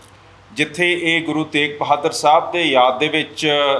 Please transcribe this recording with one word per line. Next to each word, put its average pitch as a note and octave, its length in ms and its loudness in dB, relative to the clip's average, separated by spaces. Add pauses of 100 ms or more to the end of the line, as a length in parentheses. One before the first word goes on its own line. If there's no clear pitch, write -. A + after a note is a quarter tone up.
(540)
ਜਿੱਥੇ D3+ 400 -2
ਇਹ E3 280 -2
ਗੁਰੂ D3+ 220 -4
ਤੇਗ D3 360 -4
ਬਹਾਦਰ D3 320 0
ਸਾਹਿਬ D#3 400 2
ਦੇ F3 120 -2
ਯਾਦ B2+ 360 2
ਦੇ D3+ 80 0
ਵਿੱਚ D3+ 440 -2 (280)